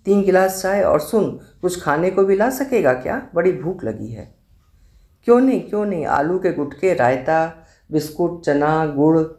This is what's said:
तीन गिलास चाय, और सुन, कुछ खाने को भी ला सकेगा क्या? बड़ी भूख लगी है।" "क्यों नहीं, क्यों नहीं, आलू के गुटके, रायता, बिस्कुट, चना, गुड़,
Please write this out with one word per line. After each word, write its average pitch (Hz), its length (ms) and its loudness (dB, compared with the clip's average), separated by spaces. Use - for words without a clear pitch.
तीन 202 180 4
गिलास 185 380 2
चाय, 196 200 0
और - 180 2
सुन, - 400 -2
कुछ 180 200 -4
खाने 160 280 0
को 190 140 2
भी 196 120 2
ला 208 140 2
सकेगा 247 440 0
क्या? - 420 -6
बड़ी 175 160 2
भूख 160 320 -6
लगी 107 240 -8
है।" 110 280 -14
"क्यों 240 160 6
नहीं, 254 220 2
क्यों 208 240 -4
नहीं, 175 200 -4
आलू 156 340 0
के 180 140 0
गुटके, 147 400 -2
रायता, 160 720 0
बिस्कुट, 170 540 -4
चना, 156 400 0
गुड़, 156 380 2